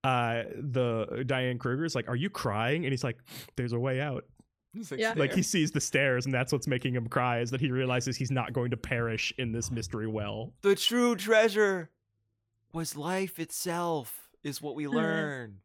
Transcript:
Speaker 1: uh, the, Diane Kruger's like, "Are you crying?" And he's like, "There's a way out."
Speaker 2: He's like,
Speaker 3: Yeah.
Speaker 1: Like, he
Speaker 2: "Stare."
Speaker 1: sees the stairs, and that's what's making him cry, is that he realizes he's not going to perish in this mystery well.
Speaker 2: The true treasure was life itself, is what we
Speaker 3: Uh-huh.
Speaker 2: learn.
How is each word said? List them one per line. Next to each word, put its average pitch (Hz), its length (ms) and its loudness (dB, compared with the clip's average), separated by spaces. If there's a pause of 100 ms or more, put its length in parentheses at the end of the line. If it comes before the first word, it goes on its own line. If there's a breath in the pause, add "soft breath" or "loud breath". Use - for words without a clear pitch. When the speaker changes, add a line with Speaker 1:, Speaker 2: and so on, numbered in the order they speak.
Speaker 1:
uh, 120 400 2 (100)
the, 120 720 0
Diane 127 320 0
Kruger's 135 360 -2
like, 123 140 -2
"Are 123 80 0
you 170 140 0
crying?" 123 540 0
And 135 80 0
he's 127 120 -2
like, 117 140 -4 (380 loud breath)
"There's 123 160 -2
a 120 80 0
way 131 200 0
out." 139 240 -4 (500)
Speaker 2:
He's 208 160 -12
like, 135 100 -6
Speaker 3:
Yeah. 220 160 0
Speaker 1:
Like, 143 160 2
he 185 100 4
Speaker 2:
"Stare." - 180 2
Speaker 1:
sees 151 120 2
the 143 80 0
stairs, 131 460 2
and 135 80 0
that's 127 180 0
what's 147 160 0
making 127 260 0
him 117 140 -2
cry, 120 320 2
is 120 100 -2
that 127 100 -2
he 143 100 2
realizes 127 480 0
he's 127 120 -2
not 123 220 0
going 123 180 0
to 120 60 0
perish 117 640 -2
in 123 140 -2
this 117 180 -4
mystery 110 360 -4
well. 107 460 -4 (100)
Speaker 2:
The 196 140 8
true 240 400 4
treasure 202 760 4 (840)
was 160 240 -6
life 180 440 -2
itself, 170 880 -4 (160)
is 143 180 -4
what 143 140 -6
we 147 100 -4
Speaker 3:
Uh-huh. 143 100 -2
Speaker 2:
learn. 147 680 -2